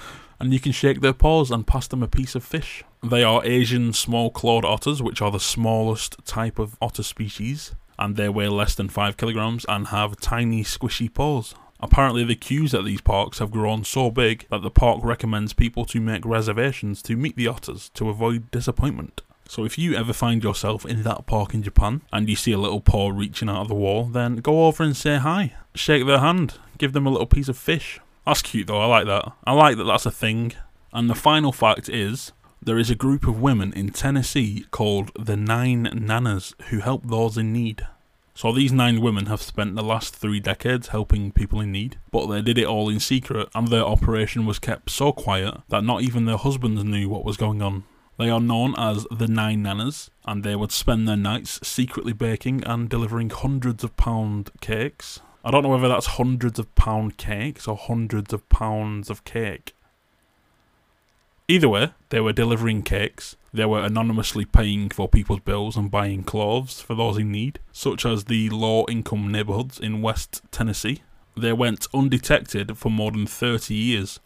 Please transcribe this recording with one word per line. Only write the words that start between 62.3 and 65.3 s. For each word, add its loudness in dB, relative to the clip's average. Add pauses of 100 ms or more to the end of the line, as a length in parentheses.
delivering 2
cakes, -4 (160)
they 0
were 2
anonymously 0
paying 4
for -4
people's 4